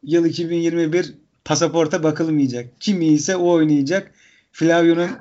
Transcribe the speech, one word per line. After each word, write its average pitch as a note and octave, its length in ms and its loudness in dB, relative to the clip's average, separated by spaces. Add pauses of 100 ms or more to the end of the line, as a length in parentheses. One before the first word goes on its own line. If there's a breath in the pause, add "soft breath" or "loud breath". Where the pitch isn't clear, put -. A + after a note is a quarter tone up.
Yıl E3+ 220 0
iki E3 240 -2
bin E3+ 80 -2
yirmi E3 360 -2
bir E3+ 200 -4 (320)
pasaporta D#3 580 0
bakılmayacak. D3+ 640 -2 (100)
Kim F#3+ 220 -2
iyiyse D#3+ 340 2
o F3 140 0
oynayacak. D#3 600 0 (400 soft breath)
Flavio'nun E3+ 580 2 (120)